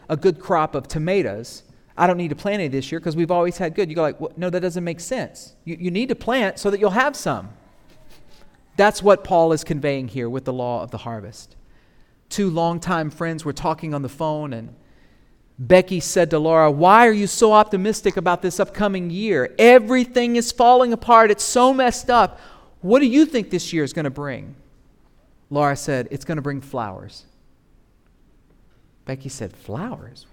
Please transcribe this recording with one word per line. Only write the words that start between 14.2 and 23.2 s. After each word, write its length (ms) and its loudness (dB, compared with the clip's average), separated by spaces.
and 200 -14
Becky 400 4
said 320 0
to 80 0
Laura, 320 4
"Why 340 6
are 60 4
you 160 0
so 240 2
optimistic 640 2
about 260 -2
this 180 -6
upcoming 500 -4
year? 500 -2
Everything 800 6
is 140 -2
falling 420 6
apart. 360 6
It's 140 0
so 300 2
messed 360 -2
up. 300 2
What 200 4
do 60 2
you 200 4